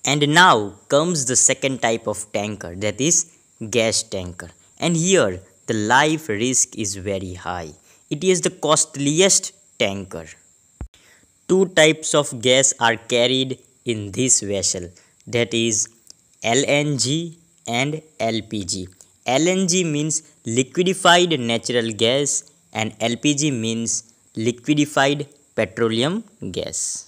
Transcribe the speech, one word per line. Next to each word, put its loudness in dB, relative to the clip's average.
And 2
now 6
comes 2
the 0
second 0
type 0
of -8
tanker, -6
that -4
is 0
gas 0
tanker. -12
And 0
here 2
the -2
life 2
risk -2
is -6
very -6
high. -10
It -6
is 2
the -2
costliest 0
tanker. -4
Two 4
types 2
of 0
gas 4
are 4
carried 0
in -4
this 2
vessel, -4
that -2
is 0
L 2
N 0
G -4
and -4
L -2
P -6
G. -8
એલ 2
એન 0
જી 2
means -2
liquefied 2
natural -2
gas 2
and -4
એલ -2
પી 0
જી -2
means -4
liquefied 0
petroleum 0
gas. -8